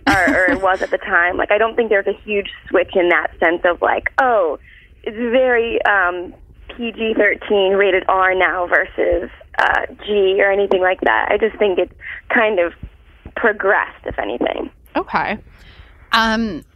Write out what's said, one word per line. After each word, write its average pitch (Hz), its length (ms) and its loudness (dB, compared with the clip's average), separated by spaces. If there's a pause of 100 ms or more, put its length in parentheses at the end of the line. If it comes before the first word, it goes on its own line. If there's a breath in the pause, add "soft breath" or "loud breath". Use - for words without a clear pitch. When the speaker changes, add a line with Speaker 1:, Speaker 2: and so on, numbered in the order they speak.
Speaker 1:
or, 190 280 4
or 180 180 2
it 180 100 -4
was 190 180 0
at - 100 -4
the 190 80 -2
time. 180 380 0
Like, - 140 -2
I 208 80 2
don't 226 180 0
think 226 140 0
there's 202 160 2
a 202 180 -2
huge 202 260 -4 (180)
switch 170 260 0
in 175 140 2
that 160 200 2 (120)
sense 170 240 0
of, 170 180 0
like, - 360 0
oh, 208 400 2 (440 soft breath)
it's 214 140 -10
very, 233 680 0
um, 180 480 0 (440)
P 233 160 -8
G 220 220 -4
thirteen 202 580 2
rated 190 360 2
R 185 260 2
now 180 320 0
versus, 175 640 -2 (280)
uh, - 280 2 (200)
G 202 340 2
or 196 100 2
anything 196 300 2
like 185 220 0
that. 110 280 2
I 208 80 2
just 214 200 -2
think 196 200 0
it's 180 140 -2 (360 loud breath)
kind 220 300 0
of 170 140 0 (640)
progressed, 202 680 -2
if - 120 -8
anything. - 520 -6 (260)
Speaker 2:
Okay. 208 420 -4 (760 soft breath)
Um, 220 520 0 (120)